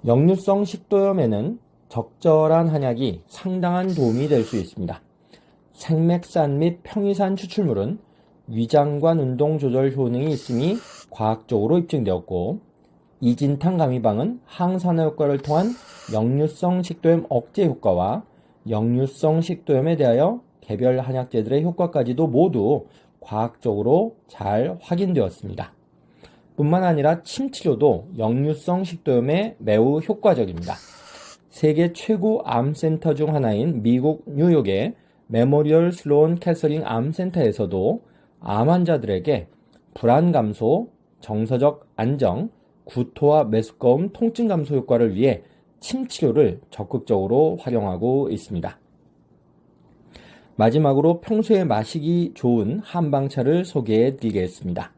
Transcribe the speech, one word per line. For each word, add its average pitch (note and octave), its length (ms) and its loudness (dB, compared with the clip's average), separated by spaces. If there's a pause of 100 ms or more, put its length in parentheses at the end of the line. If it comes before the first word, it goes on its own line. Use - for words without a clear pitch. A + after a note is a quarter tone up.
역류성 F#3 600 2
식도염에는 F#3+ 920 0 (300)
적절한 D#3 800 2
한약이 B2 580 -2
상당한 F#3 680 -4
도움이 C3 340 0
될 B2+ 160 2
수 A2+ 140 -6
있습니다. E2+ 420 -8 (720)
생맥산 D#3+ 840 0
및 E3+ 240 0
평이산 G3 540 -2
추출물은 E3+ 640 -2 (500)
위장관 D3 680 0
운동 C#3+ 400 0
조절 C3 380 0
효능이 C3 340 -2
있음이 C#3 460 -2 (320)
과학적으로 A2 720 0
입증되었고 G2+ 800 -4 (600)
이진탕 C#3+ 580 0
가미방은 B2+ 680 0
항산화 F3+ 600 -2
효과를 D3 340 0
통한 D3+ 300 0 (440)
역류성 D3 720 0
식도염 E3 460 0
억제 C#3 360 -2
효과와 G#2 600 0 (440)
역류성 C3 720 0
식도염에 D#3+ 540 0
대하여 D3 440 2 (200)
개별 B2 380 0
한약재들의 B2+ 640 -2
효과까지도 D#3+ 640 -2
모두 C3 600 2 (340)
과학적으로 A#2 960 -2 (100)
잘 A2+ 540 -2
확인되었습니다. B2 920 -4 (840)
뿐만 D#3 260 2
아니라 E3 400 2
침치료도 D3 840 0 (100)
역류성 D3 640 -2
식도염에 E3 760 -2
매우 A2+ 420 2
효과적입니다. A2+ 720 -2 (760)
세계 D#3+ 440 2
최고 A3 520 -2
암센터 D3 680 0
중 D3+ 200 0
하나인 A#2+ 480 0
미국 B2+ 440 2
뉴욕의 C#3+ 680 2 (320)
메모리얼 D3+ 640 4
슬로온 D#3+ 480 2
캐서링 D#3 440 -2
암센터에서도 B2 1160 -2 (380)
암 A2 280 0
환자들에게 C3+ 800 0 (480)
불안 D3+ 380 4
감소, A#2+ 560 0 (320)
정서적 A#2+ 760 -2
안정, B2+ 560 -2 (340)
구토와 C#3+ 600 0
메스꺼움, A#2+ 680 0
통증 A#3 360 -2
감소 D3+ 280 -2
효과를 A#2 380 2
위해 A#2+ 280 0 (380)
침 C4 260 -6
치료를 D3+ 540 0 (100)
적극적으로 A#2 880 0
활용하고 A#2 720 -2
있습니다. - 480 -8 (1800)
마지막으로 C#3+ 640 2
평소에 G#3+ 440 0
마시기 D#3 720 -2
좋은 A#2+ 460 0
한방차를 C#3+ 840 -2
소개해 A#2+ 520 0
드리겠습니다. F#2 800 -6